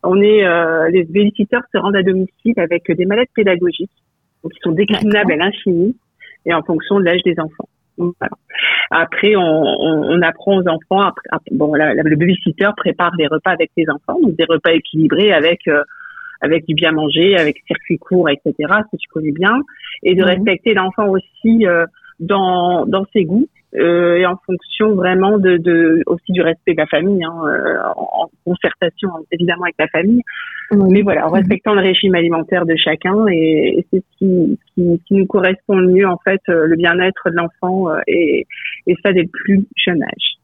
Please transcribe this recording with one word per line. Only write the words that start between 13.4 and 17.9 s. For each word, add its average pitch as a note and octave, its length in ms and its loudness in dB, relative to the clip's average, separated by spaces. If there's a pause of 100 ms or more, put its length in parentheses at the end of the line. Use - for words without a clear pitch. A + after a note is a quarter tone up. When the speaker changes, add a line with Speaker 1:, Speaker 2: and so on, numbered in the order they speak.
Speaker 1:
avec E3+ 260 -2
les D#3+ 120 0
enfants, - 300 -4
donc G#3 160 2
des D#3+ 100 0
repas E3 260 0
équilibrés E3 600 2
avec, E3 340 0
euh, D3 160 2 (580)
avec D#3+ 240 0
du E3 80 -4
bien D#3+ 200 0
manger, D#3 440 2
avec D3+ 200 0 (100)
circuit - 320 -6